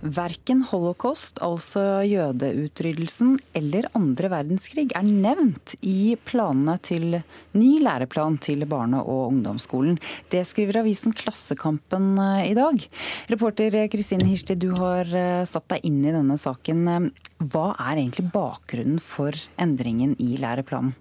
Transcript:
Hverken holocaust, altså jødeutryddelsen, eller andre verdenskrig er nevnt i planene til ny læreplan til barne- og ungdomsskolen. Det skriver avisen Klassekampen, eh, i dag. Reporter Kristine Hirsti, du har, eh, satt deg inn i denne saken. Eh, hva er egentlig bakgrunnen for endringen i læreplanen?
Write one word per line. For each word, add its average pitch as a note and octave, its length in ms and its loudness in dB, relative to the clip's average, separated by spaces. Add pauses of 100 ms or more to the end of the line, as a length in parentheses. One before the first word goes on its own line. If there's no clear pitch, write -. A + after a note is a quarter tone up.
Hverken F3 580 -2
holocaust, G3 800 -2
altså G3 640 -2
jødeutryddelsen, D#3+ 1300 0 (180)
eller D#3 300 -2 (100)
andre D#3+ 320 0
verdenskrig F#3 640 -2
er F#3 140 0
nevnt G#3 760 2
i G3 320 2 (160)
planene D#3+ 480 2
til E3+ 400 -2 (400)
ny A#3+ 140 8 (100)
læreplan D3+ 560 0
til D3 320 -2
barne- B2+ 320 0
og C3 300 -2
ungdomsskolen. B2+ 680 0 (320)
Det F3+ 160 0
skriver G#3 380 0
avisen A3 340 0
Klassekampen, F#3 1000 -2
eh, G3 320 2
i - 20 2
dag. C4 320 2 (440)
Reporter G#3+ 600 2
Kristine F#3+ 400 2
Hirsti, F#3+ 260 0
du F3+ 200 0
har, F3+ 340 0
eh, F3+ 360 2
satt - 240 -4
deg E3+ 140 -2
inn C#3+ 220 2
i D#3 60 2
denne D3 260 2
saken. D#3+ 500 0
Eh, F3 220 0 (380)
hva D#3+ 320 0
er C3+ 180 -2
egentlig D3+ 340 -2
bakgrunnen C#3+ 680 -2
for C#3+ 300 -4 (260)
endringen B2+ 640 0
i B2 180 -2
læreplanen? B2+ 640 -4